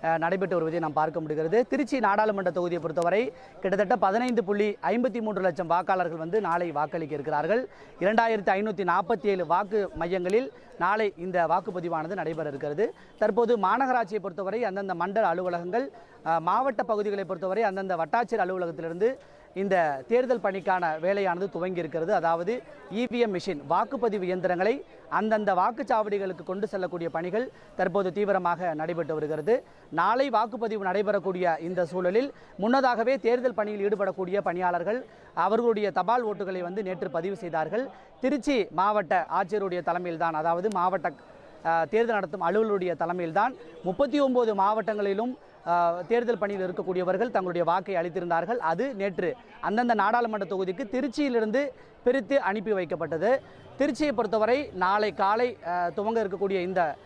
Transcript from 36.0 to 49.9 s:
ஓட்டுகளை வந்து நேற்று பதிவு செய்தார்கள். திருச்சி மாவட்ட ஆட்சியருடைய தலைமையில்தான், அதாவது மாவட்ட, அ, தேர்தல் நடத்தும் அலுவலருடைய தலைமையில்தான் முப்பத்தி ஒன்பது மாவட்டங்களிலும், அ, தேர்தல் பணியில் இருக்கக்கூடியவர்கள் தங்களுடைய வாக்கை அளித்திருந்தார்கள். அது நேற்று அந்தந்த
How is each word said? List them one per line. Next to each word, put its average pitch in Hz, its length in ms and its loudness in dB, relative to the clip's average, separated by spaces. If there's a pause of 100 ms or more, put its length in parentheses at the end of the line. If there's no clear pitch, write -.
ஓட்டுகளை 196 360 -4
வந்து 190 220 -4
நேற்று 180 280 -6
பதிவு 175 240 -2
செய்தார்கள். 175 540 -2 (300)
திருச்சி 262 520 0
மாவட்ட 185 580 2
ஆட்சியருடைய 180 520 -2
தலைமையில்தான், 170 500 -2
அதாவது 170 400 0
மாவட்ட, 180 400 0 (540)
அ, 165 200 4
தேர்தல் 226 300 2
நடத்தும் 185 260 -4
அலுவலருடைய 185 540 2
தலைமையில்தான் 175 600 0 (280)
முப்பத்தி 262 360 2
ஒன்பது 247 360 4
மாவட்டங்களிலும், 208 840 2 (300)
அ, 175 400 2
தேர்தல் 233 300 2
பணியில் 202 300 -2
இருக்கக்கூடியவர்கள் 185 640 0
தங்களுடைய 175 320 0
வாக்கை 185 320 0
அளித்திருந்தார்கள். 175 600 -2
அது 208 380 0
நேற்று 190 400 -2 (260)
அந்தந்த 233 320 2